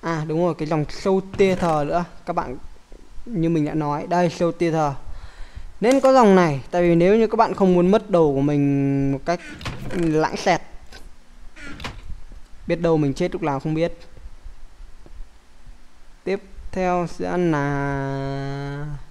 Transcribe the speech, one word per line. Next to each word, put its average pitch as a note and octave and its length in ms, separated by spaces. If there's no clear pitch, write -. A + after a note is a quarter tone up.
À D#3+ 260
đúng D#3+ 180
rồi, E3 100
cái D#3+ 120
dòng D#3 220
Soul F#3+ 340
Theater F3 500
nữa. E3+ 180
Các F3 80
bạn, E3 240
như E3+ 240
mình D#3 160
đã D3+ 80
nói, D3+ 340
đây F3+ 220
Soul E3+ 300
Theater. D#3+ 340
Nên B3+ 180
có C4 140
dòng A3 220
này, D#3 260
tại F3 100
vì F3 140
nếu F3+ 200
như A3+ 120
các A3 80
bạn G#3+ 180
không F#3 200
muốn F3+ 180
mất A3 180
đồ E3 240
của C3+ 80
mình C#3 720
một C3+ 140
cách F3 140
lãng D#3+ 420
xẹt, F3 240
biết E3+ 140
đâu E3 160
mình C#3+ 160
chết F3 200
lúc F3 80
nào C#3+ 180
không D#3 140
biết. E3+ 240
Tiếp G3 200
theo F3+ 360
sẽ F3+ 300
là C#3 1500